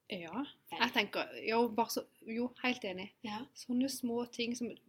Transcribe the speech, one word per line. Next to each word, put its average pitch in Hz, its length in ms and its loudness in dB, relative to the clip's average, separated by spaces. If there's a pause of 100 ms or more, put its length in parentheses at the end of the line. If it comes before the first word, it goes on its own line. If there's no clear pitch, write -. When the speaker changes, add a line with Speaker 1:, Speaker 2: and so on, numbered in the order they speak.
Speaker 1:
Ja. 170 240 -6
Speaker 2:
Veldig. - 460 -8
Speaker 1:
Jeg 240 140 4
tenker, 202 380 2 (180)
jo, 226 200 8
bare 220 220 2
så, - 120 -2 (240)
jo, 240 240 0 (120)
helt 247 220 0
enig. 190 240 -4 (140)
Speaker 2:
Ja. 208 160 -4 (160)
Speaker 1:
Sånne 254 360 0
små 240 400 0
ting 240 240 -2
som, 240 160 -4 (180)